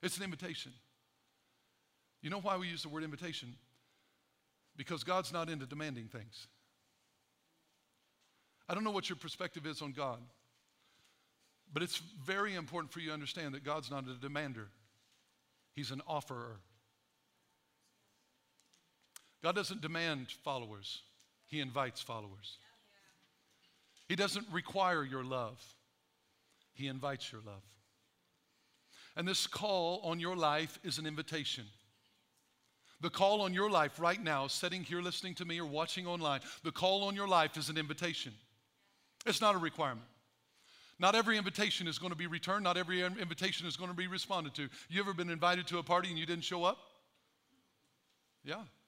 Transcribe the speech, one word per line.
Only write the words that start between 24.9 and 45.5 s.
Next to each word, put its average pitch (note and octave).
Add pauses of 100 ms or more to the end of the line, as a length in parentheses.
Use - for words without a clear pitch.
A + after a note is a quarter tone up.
your C3
love. B2 (1120)
He C#3
invites C3
your A2
love. G2+ (1500)
And E3+
this F#3+
call F#3
on E3+
your F3
life D#3
is C3+
an D#3
invitation. D3+ (1300)
The E3
call G3+
on F#3
your G3
life D3+
right F3
now, C#3+
sitting F3+
here F3
listening F3+
to F3+
me E3+
or E3+
watching D#3+
online, D#3 (220)
the D#3+
call F#3+
on G3+
your G3+
life E3
is C#3+
an D#3
invitation. D3+ (920)
It's -
not G#3
a -
requirement. C#3+ (920)
Not G3
every A3
invitation G3
is D#3
gonna F3
be E3+
returned. F3+
Not F3
every F3+
in-, F3+
invitation F3
is D3
gonna F3+
be F#3
responded F3+
to. C#3+ (180)
You F3+
ever G3
been F3
invited F3